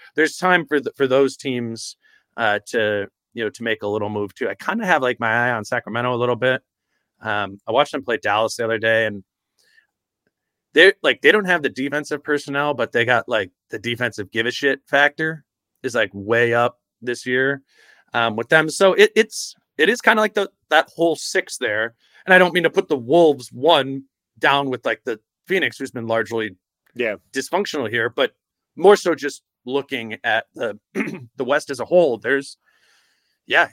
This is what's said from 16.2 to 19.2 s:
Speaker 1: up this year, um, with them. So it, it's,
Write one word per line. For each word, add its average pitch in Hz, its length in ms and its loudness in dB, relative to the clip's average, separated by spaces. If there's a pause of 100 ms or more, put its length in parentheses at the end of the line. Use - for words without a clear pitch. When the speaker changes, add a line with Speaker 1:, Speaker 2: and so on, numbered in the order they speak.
Speaker 1:
up 120 260 0 (220)
this 120 240 -8
year, 131 360 0 (520)
um, 117 220 0
with 113 140 -6
them. 156 200 4
So 190 240 4
it, 202 220 6
it's, - 400 -2 (220)